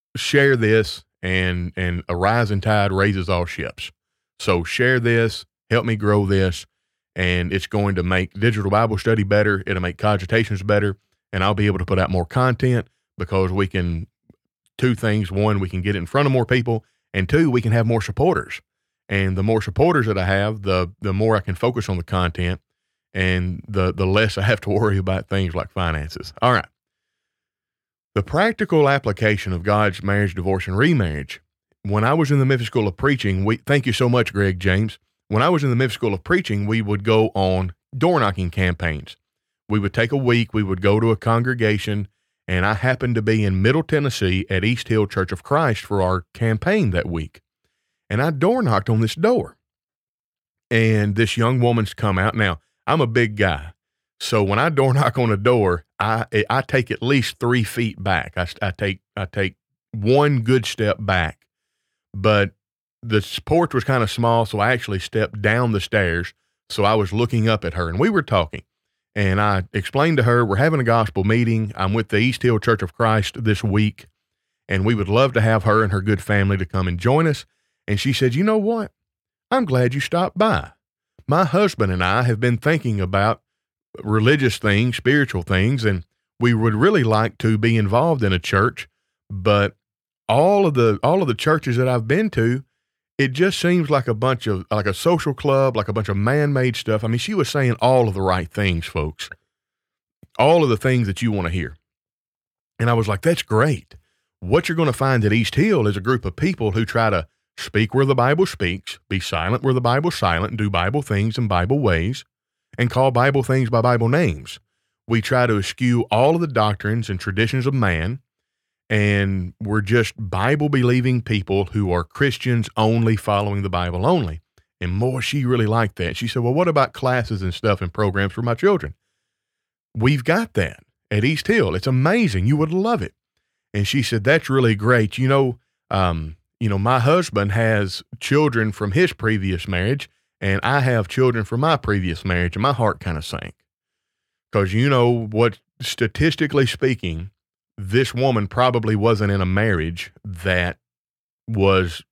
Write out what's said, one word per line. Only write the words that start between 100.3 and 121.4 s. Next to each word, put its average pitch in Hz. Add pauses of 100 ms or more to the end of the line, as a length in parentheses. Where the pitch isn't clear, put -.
All 156
of 143
the 113
things 123
that 95
you 117
want 92
to 78
hear. 78 (1040)
And 117
I 120
was 113
like, -
"That's 165
great." 113 (420)
What 117
you're 165
gonna 156
find 131
at 104
East 113
Hill 151
is 98
a 101
group 120
of 92
people 143
who 113
try 113
to 85 (300)
speak -
where 135
the 135
Bible 139
speaks, -
be 98
silent 90
where 131
the 127
Bible's 131
silent, 92
do 104
Bible 98
things 107
in 120
Bible 95
ways, 92 (540)
and 123
call 131
Bible 131
things 131
by 117
Bible 117
names. 117 (480)
We 113
try 123
to 107
eschew 120
all 127
of 170
the 170
doctrines 107
and 95
traditions 113
of 139
man, 98 (720)
and 101
we're 107
just 107
Bible-believing 123
people 98